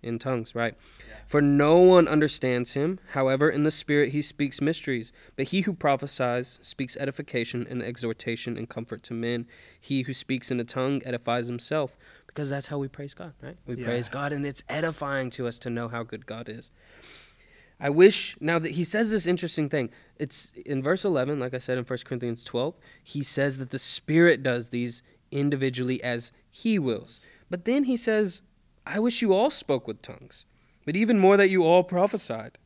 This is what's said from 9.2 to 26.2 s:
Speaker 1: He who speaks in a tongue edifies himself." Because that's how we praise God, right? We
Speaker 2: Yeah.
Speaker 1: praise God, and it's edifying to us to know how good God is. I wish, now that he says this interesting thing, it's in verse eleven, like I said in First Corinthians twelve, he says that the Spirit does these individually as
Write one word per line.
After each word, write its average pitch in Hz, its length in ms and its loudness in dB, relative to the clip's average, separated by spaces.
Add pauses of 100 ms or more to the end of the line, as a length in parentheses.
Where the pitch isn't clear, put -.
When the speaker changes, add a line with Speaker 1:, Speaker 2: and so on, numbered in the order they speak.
Speaker 1:
He 135 240 -2
who 131 100 -8
speaks - 380 -6
in 123 80 -2
a 117 40 -4
tongue 131 420 -2
edifies 120 420 -4
himself." 127 500 -4 (300)
Because 147 220 -8
that's 139 180 -6
how 147 100 -8
we 139 100 -6
praise 139 260 -14
God, - 280 -16
right? 131 240 -16
We 123 120 -8
Speaker 2:
Yeah. 123 80 -8
Speaker 1:
praise 120 240 -2
God, 143 240 -4
and 143 120 -4
it's 139 220 -6
edifying 143 640 -4
to 123 160 -6
us 117 120 -6
to 123 100 -8
know 117 180 -4
how 117 160 -6
good 113 220 -12
God 113 240 -12
is. 113 200 -14 (1120)
I 143 100 -2
wish, 180 500 6
now 165 200 0
that 165 120 -4
he 170 120 -2
says 214 280 0
this 208 160 0
interesting 170 420 0
thing, 131 200 -2 (280)
it's - 340 -6 (140)
in 135 180 -4
verse 170 200 0
eleven, 143 360 0
like 127 140 -6
I 127 40 -6
said 127 200 -4
in 123 60 -4
First 123 220 -8
Corinthians 120 380 -6
twelve, 131 320 -4 (280)
he 147 200 -8
says 135 340 -2
that 131 140 -10
the - 80 -6
Spirit 156 640 4
does 120 260 -2
these 120 320 -4 (300)
individually 131 720 -2
as 120 280 -4 (200)